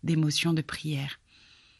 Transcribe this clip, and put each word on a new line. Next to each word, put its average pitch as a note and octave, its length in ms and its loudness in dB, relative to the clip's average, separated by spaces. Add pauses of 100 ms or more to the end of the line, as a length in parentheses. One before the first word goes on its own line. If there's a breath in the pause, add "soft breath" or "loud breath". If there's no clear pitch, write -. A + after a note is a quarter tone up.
d'émotions, D#3+ 500 2
de D#3 100 2
prières. C#3 560 -6 (600 soft breath)